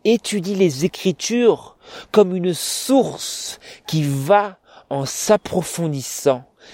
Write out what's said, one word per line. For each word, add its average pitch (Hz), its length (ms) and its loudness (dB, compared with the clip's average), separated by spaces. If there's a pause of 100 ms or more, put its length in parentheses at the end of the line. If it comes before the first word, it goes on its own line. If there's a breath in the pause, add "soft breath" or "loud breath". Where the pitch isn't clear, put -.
étudie 208 500 0
les 170 320 2
Écritures 214 880 0 (360 loud breath)
comme 185 240 4
une 180 180 -2
source - 1080 -2 (280 loud breath)
qui 156 160 0
va 170 560 0 (320 soft breath)
en 139 160 -4
s'approfondissant 151 1400 -2 (260 loud breath)